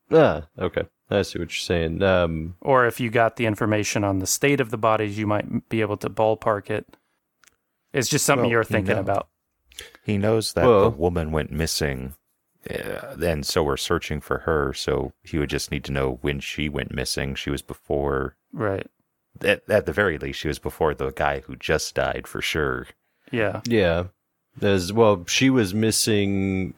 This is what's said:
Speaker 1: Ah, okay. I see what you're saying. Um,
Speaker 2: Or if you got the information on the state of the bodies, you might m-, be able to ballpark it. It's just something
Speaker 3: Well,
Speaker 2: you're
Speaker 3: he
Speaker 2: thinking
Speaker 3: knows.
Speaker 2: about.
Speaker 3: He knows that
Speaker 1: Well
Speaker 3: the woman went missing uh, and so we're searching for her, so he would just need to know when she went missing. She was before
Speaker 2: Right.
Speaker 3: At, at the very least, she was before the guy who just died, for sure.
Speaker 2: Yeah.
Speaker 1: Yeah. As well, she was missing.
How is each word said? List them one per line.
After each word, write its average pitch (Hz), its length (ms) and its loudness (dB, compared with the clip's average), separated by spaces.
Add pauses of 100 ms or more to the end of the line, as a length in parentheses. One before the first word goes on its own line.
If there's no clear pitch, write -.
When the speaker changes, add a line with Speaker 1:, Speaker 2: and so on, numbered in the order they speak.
(100)
Speaker 1:
Ah, 98 380 4 (100)
okay. 85 300 -2 (220)
I 101 120 2
see - 160 -6
what 82 100 -6
you're - 240 -6
saying. 82 300 0
Um, 87 580 2
Speaker 2:
Or 127 260 4
if 113 140 -2
you 120 80 -2
got 113 280 2
the 120 100 -2
information 107 580 0
on 98 140 2
the 92 80 -2
state 143 340 2
of 113 100 -4
the 117 60 -4
bodies, 107 400 0
you 107 100 -2
might 104 200 0
m-, - 240 -4
be 113 100 0
able 104 180 -2
to 107 120 -6
ballpark 110 580 0
it. - 280 -6 (960)
It's 127 160 0
just 147 160 0
something 135 180 2
Speaker 3:
Well, 113 60 2
Speaker 2:
you're 117 120 4
Speaker 3:
he 110 120 -6
Speaker 2:
thinking 101 220 0
Speaker 3:
knows. 98 80 -2
Speaker 2:
about. 98 240 -2 (760)
Speaker 3:
He 104 140 0
knows 107 360 0
that 139 120 4
Speaker 1:
Well 110 240 8
Speaker 3:
the 110 60 -4
woman 82 340 0
went 76 220 -2
missing 69 640 -2 (540)
uh, - 540 -6
and 80 240 0
so - 160 2
we're 69 140 0
searching 78 440 -2
for 67 200 -2
her, 73 340 0
so 67 380 -2 (100)
he - 160 -6
would 71 120 0
just 71 200 -4
need 71 140 -6
to 69 80 -6
know 67 300 0
when 71 180 -2
she - 280 -6
went 71 260 -6
missing. 67 400 -4
She - 160 -6
was 69 120 -4
before 69 760 -4 (160)
Speaker 2:
Right. 101 340 -4 (560)
Speaker 3:
At, - 280 2
at 104 160 2
the - 60 -2
very 98 260 2
least, 67 220 -8
she 80 80 -4
was 71 100 -2
before 76 360 -2
the 67 180 -4
guy 71 280 -2
who 67 140 -14
just - 400 -2
died, 65 320 -2
for - 160 -10
sure. 65 460 -4 (420)
Speaker 2:
Yeah. 107 360 -2
Speaker 1:
Yeah. 90 380 2 (560)
As 98 320 2
well, 104 360 4
she 131 220 4
was 113 220 2
missing. 98 1040 0